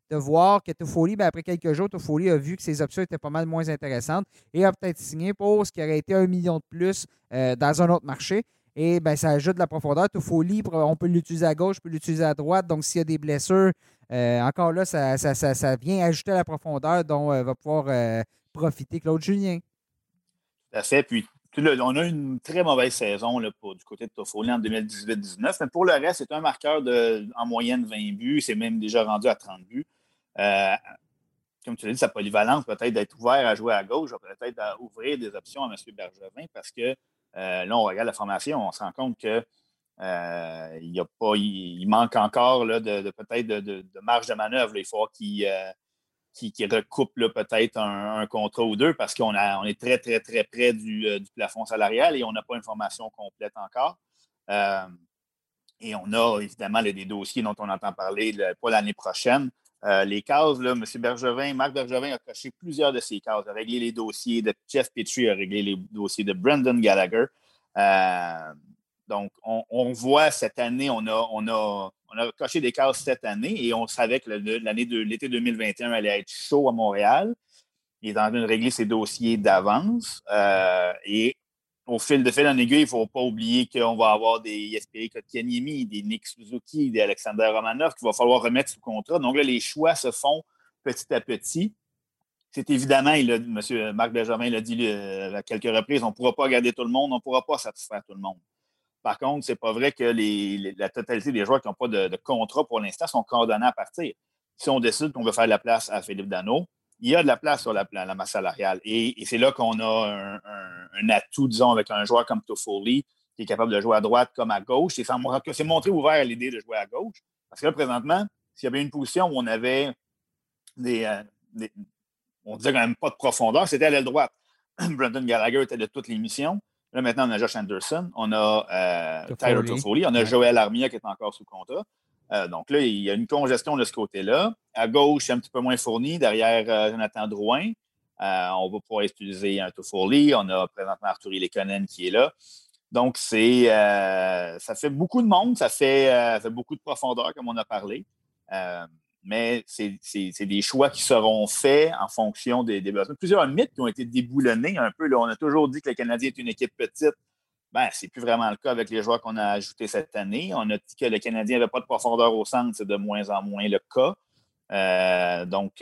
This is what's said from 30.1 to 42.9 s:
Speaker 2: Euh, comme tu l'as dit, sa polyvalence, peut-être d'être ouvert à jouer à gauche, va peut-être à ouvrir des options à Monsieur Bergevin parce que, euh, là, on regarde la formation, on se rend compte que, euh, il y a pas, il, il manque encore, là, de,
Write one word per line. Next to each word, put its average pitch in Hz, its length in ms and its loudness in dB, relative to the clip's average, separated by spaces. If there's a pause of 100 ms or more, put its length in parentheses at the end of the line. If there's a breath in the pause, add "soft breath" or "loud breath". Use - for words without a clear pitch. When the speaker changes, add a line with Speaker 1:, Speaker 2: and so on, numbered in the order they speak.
Speaker 2:
Euh, 98 340 2 (920)
comme 120 120 -10
tu - 100 -10
l'as 107 60 -2
dit, 131 60 -6
sa - 100 2
polyvalence, 107 560 0
peut-être 120 280 -4
d'être 104 260 -4
ouvert 123 280 4
à 110 80 4
jouer 110 180 -2
à 101 120 0
gauche, 131 260 -4
va 113 80 -14
peut-être 113 400 -12
à 104 220 -6
ouvrir 123 360 -8
des 110 180 -10
options 120 280 -14
à 127 60 -6
Monsieur 107 240 -18
Bergevin 98 600 -18
parce - 180 -18
que, 123 240 -4 (420)
euh, 92 280 -6
là, 104 120 -2
on 113 80 4
regarde 104 220 -2
la 110 60 -4
formation, 104 560 -6
on - 20 -6
se - 100 -12
rend 95 120 -10
compte 131 260 -8
que, 113 260 -2 (560)
euh, 85 840 -8
il 85 120 -12
y 92 60 -2
a 87 40 -2 (140)
pas, 107 180 2
il, 95 440 -6
il 95 80 -6
manque 110 280 4
encore, 123 500 4
là, 113 140 0
de, 107 200 -2